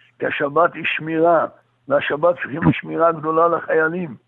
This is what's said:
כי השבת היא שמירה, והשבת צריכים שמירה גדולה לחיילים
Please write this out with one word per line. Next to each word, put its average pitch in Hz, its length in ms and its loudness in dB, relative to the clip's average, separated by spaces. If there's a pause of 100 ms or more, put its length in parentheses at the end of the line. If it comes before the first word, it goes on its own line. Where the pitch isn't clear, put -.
(180)
כי 135 80 -4
השבת 147 480 0
היא 160 120 -10
שמירה, 160 600 2 (420)
והשבת 147 460 0
צריכים 151 380 0
שמירה 160 400 0
גדולה 160 360 0
לחיילים 160 680 -2 (100)